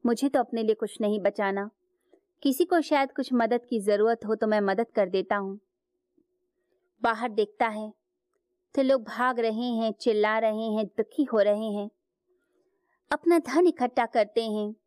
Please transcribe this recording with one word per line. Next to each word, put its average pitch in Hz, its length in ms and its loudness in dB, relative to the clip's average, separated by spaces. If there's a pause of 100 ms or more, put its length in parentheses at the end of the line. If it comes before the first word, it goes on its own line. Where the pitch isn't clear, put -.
मुझे 240 240 2
तो 269 100 2
अपने 226 240 -2
लिए 220 120 2
कुछ - 260 -8
नहीं 208 180 0
बचाना, 196 500 -2 (760)
किसी 277 220 2
को 349 160 2
शायद 277 300 0
कुछ - 220 -6
मदद 240 320 0
की 226 140 -2
जरूरत 208 480 2
हो 220 80 0
तो 214 120 -2
मैं 214 140 2
मदद 196 300 -2
कर 196 180 0
देता 190 260 -2
हूं। 196 220 -6 (1400)
बाहर 226 300 -2
देखता 208 360 -2
है 214 260 -8 (800)
तो 277 60 2
लोग 262 220 2
भाग 240 360 -2
रहे 226 300 -2
हैं, 226 220 -2
चिल्ला 214 480 0
रहे 220 300 -2
हैं, 214 160 -2
दुखी - 380 -4
हो 220 160 0
रहे 208 260 2
हैं, 208 240 -6 (1200)
अपना 339 280 4
धन 302 280 2
इकट्ठा 247 380 0
करते 226 380 0
हैं 214 320 -4 (120)